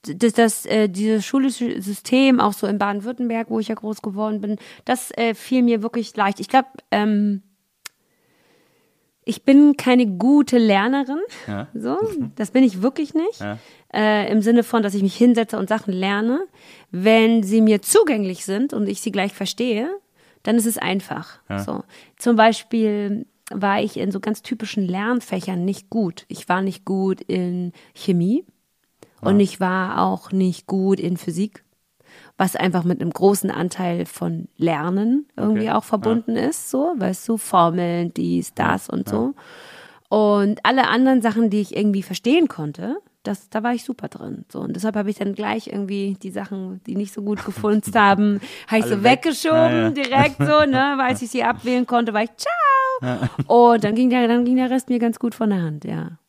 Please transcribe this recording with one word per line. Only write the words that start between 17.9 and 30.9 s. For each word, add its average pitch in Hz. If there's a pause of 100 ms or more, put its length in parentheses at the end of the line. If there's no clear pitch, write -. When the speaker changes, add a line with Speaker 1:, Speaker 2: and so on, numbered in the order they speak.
Speaker 1:
sind 214
und 202
ich 196
sie 208
gleich 196
verstehe, 233 (540)
dann 226
ist 220
es 233
einfach. - (100)
Speaker 2:
Ja. 98
Speaker 1:
So. - (320)
Zum 240
Beispiel 214 (240)
war 202
ich -
in 196
so 190
ganz 208
typischen 208
Lernfächern 190
nicht 196
gut. 202
Ich -
war 185
nicht 190
gut 190
in 180 (220)
Chemie 196 (760)
und 202
Speaker 2:
Ja. 202
Speaker 1:
ich -
war 185
auch 190
nicht 185
gut 190